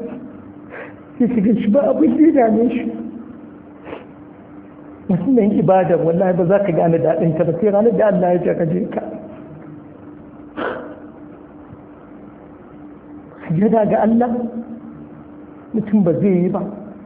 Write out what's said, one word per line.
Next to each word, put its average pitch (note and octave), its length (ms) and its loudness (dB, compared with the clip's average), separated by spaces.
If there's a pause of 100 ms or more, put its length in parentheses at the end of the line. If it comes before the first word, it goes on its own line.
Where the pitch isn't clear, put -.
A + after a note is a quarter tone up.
(1200)
Sai A#3 100 4
ka A3+ 120 0
gan G3+ 160 4
shi - 140 0
ba C#4+ 100 4 (100)
abin C#4+ 260 2
da D#4 60 6
ya D#4+ 100 8 (180)
dame A3+ 200 4
shi. - 220 -4 (2250)
Wannan G3+ 460 2
ibadar F3+ 480 4
wallahi F3+ 340 2
ba F#3 80 2
za F#3+ 140 4
ka G3+ 140 0
gane E3 260 4
daɗin E3 400 2
ta F3 60 2
ba E3 160 0
sai G#3+ 100 2
ranar G#3+ 240 4
da G3+ 120 2
Allah F3+ 280 2
ya F3+ 80 2
jarrabe F3 480 -2
ka. - 120 -6 (4000)
Sujada G#3 380 2
ga F3+ 160 2
Allah A#3 280 2 (1400)
mutum G#3+ 300 2
ba E3+ 160 4
zai F3+ 240 2
yi F3+ 80 0
ba. F#3+ 100 -4 (460)